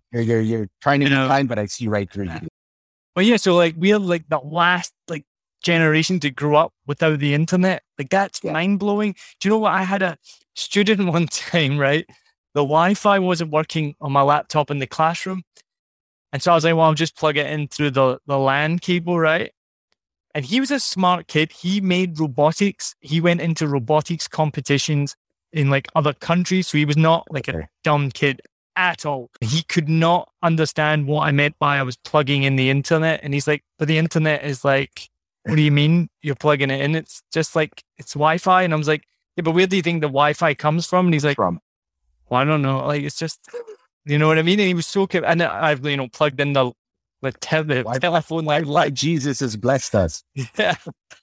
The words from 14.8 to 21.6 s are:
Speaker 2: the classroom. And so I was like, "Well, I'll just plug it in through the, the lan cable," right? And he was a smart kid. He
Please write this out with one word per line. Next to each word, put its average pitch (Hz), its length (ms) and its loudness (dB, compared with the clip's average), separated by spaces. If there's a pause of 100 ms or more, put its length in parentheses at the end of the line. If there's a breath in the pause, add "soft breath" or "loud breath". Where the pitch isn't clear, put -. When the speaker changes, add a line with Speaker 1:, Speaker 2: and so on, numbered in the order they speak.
Speaker 2:
the 127 60 -4
classroom. 175 580 -4 (880)
And 135 100 -6
so 175 100 4
I 165 40 8
was 156 80 2
like, 165 100 4
"Well, 160 100 4
I'll 156 100 4
just 156 220 -2
plug 151 220 0
it 143 80 -2
in 147 220 -6
through 147 240 -2
the, 131 340 2
the 143 120 -2
lan 147 420 0
cable," 175 380 -2
right? 160 340 0 (800)
And 147 100 -4
he 202 160 -2
was 269 100 -4
a 277 100 -2
smart 180 480 -2
kid. 156 240 0
He 190 280 -4